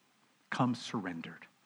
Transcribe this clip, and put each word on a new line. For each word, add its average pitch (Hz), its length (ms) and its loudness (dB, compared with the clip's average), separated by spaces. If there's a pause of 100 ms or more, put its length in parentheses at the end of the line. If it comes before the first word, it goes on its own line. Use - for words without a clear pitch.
(500)
Come 123 260 4
surrendered 87 680 -4 (200)